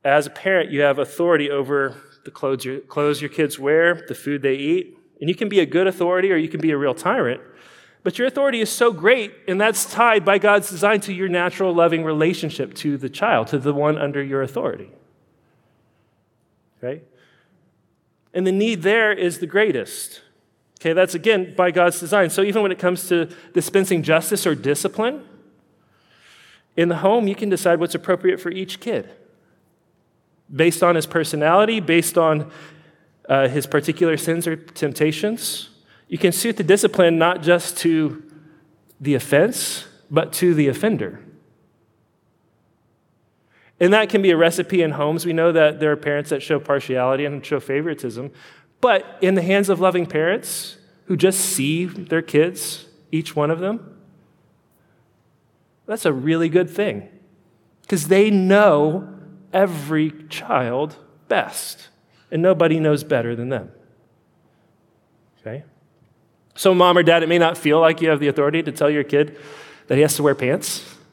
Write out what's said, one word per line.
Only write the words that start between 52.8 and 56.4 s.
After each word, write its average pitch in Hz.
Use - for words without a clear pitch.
each 160
one 147
of 165
them, 208
that's 226
a 165
really 160